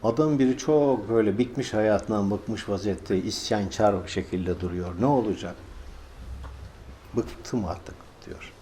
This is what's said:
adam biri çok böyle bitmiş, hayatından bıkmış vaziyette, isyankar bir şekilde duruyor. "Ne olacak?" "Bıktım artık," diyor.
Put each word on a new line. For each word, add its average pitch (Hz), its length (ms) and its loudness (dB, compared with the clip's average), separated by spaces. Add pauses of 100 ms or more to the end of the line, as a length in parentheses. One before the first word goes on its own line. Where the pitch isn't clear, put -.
adam 143 360 4
biri 127 200 4
çok 139 500 4
böyle 107 300 4
bitmiş, 120 360 -2
hayatından 107 560 4
bıkmış 104 380 -4
vaziyette, 98 540 0
isyankar 101 840 2
bir - 40 -10
şekilde 90 520 -2
duruyor. 87 400 -4
"Ne 120 60 4
olacak?" 107 480 0 (1600)
"Bıktım - 480 -4
artık," 87 300 -8 (320)
diyor. - 360 -14